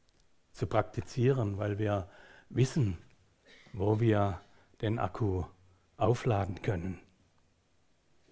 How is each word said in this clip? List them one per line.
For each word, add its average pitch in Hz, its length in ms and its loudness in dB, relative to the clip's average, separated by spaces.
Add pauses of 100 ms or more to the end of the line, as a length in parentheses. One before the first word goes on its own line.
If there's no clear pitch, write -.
(520)
zu - 140 -6
praktizieren, 113 920 0
weil 104 200 -2
wir 104 300 -2 (420)
wissen, 123 480 0 (760)
wo 107 260 2
wir 104 420 2 (420)
den 113 160 0
Akku 92 460 -2 (520)
aufladen 101 640 0
können. 90 380 -4 (1300)